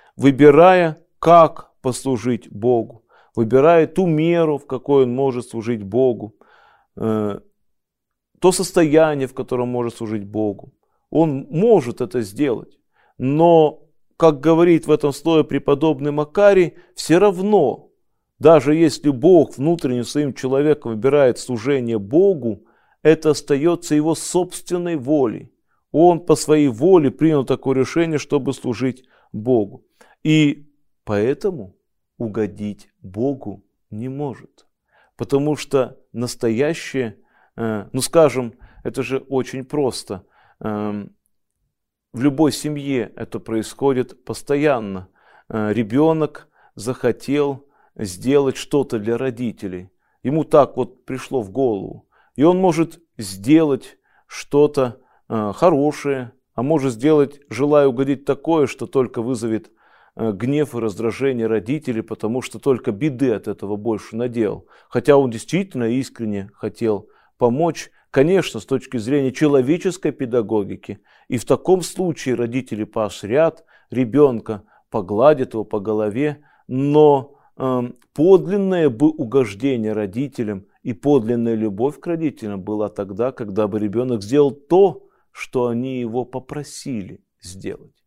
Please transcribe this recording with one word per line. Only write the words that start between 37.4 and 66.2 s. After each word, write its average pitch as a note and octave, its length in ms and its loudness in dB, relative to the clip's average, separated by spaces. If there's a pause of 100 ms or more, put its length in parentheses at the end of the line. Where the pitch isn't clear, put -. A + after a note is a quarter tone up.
э, A2 340 -6
ну, C3 100 -4
скажем, B2+ 520 2 (300)
это A#2 180 -8
же B2+ 160 -6
очень C3 480 -6
просто. A#2+ 580 -6 (360)
Эм, G#2 560 -8 (1000)
в A2+ 80 -8
любой C#3+ 300 0
семье C#3 640 -6
это A2 240 -12
происходит B2 840 -4
постоянно. A#2 840 -4 (420)
Э, G#2+ 240 -4
ребенок C#3+ 760 -2 (260)
захотел C3 880 -4 (300)
сделать B2 640 0
что-то C3 420 -4
для A2+ 180 -4
родителей. A2 720 -8 (320)
Ему D3 220 -2
так C#3 340 2
вот - 280 -8
пришло C3 360 -6
в G2 80 -10
голову. G#2+ 580 -4 (280)
И B2+ 80 0
он F3+ 160 4
может E3 420 0 (160)
сделать B2+ 800 0 (300)
что-то, C#3+ 760 -2 (260)
э, G#2+ 280 -4
хорошее, C#3 760 0 (220)
а - 80 -6
может C3+ 320 0
сделать, C#3+ 560 0
желая C#3+ 380 2
угодить, C3+ 360 -2
такое, D3+ 440 0
что - 180 -8
только B2 360 -2
вызовет, A2 500 -6 (440)
э, A2+ 160 -4
гнев C3+ 440 -4
и A#2+ 40 -6
раздражение A2+ 680 -4
родителей, A2+ 540 -4
потому A2 400 -6
что - 180 -14
только C3 320 -2
беды B2+ 400 -2
от G2+ 160 -4
этого G2+ 280 -8
больше G#2 400 -6
наделал. A2+ 520 -4 (220)
Хотя C#3 280 4
он C3+ 120 2
действительно C3 560 -6
искренне A2+ 680 -6